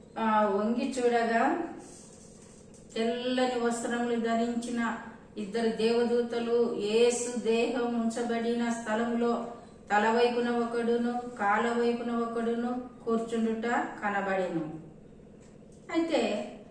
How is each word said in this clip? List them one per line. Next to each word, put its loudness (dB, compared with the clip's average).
ఆ, 4
వంగి 0
చూడగా 2
తెల్లని 0
వస్త్రములు 0
ధరించిన -2
ఇద్దరు -2
దేవదూతలు 2
యేసు 2
దేహం 0
ఉంచబడిన 0
స్థలములో 0
తల 4
వైపున 2
ఒకడును 0
కాల 2
వైపున 0
ఒకడును -2
కూర్చుండుట 0
కనబడెను. -2
అయితే 0